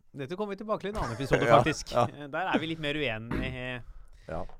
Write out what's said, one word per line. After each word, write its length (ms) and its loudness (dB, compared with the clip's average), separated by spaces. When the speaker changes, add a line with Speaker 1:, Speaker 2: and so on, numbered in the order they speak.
Speaker 1:
Dette 180 -8
kommer 220 -4
vi 80 -10
tilbake 160 -2
til 140 -6
i 20 -10
en 80 -2
annen 100 -4
episode, 300 2
Speaker 2:
<laughs> 20 4
Ja, 140 10
Speaker 1:
faktisk. 320 0
Speaker 2:
ja. 160 4
Speaker 1:
Eh, 180 -12
der 280 -2
er 40 4
vi 100 -2
litt 120 -4
mer 140 0
uenige. 880 -4
Speaker 2:
Ja. 160 -4